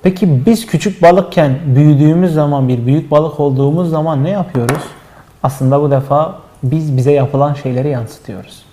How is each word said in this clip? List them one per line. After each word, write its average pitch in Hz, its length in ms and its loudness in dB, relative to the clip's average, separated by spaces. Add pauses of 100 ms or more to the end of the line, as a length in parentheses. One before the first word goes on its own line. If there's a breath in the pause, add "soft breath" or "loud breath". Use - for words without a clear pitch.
Peki 175 420 0
biz 226 200 2
küçük - 360 -4
balıkken 170 500 4 (140)
büyüdüğümüz 151 680 4
zaman, 147 340 0
bir 120 180 -2
büyük 147 260 0
balık 151 280 0
olduğumuz 143 500 0
zaman 156 340 -2
ne 180 60 -2
yapıyoruz? 147 520 -4 (640 loud breath)
Aslında 135 380 0
bu 147 100 0
defa 143 440 -2 (280)
biz 147 340 -2
bize 127 140 2
yapılan 139 420 0
şeyleri 131 360 -4
yansıtıyoruz. 113 840 -10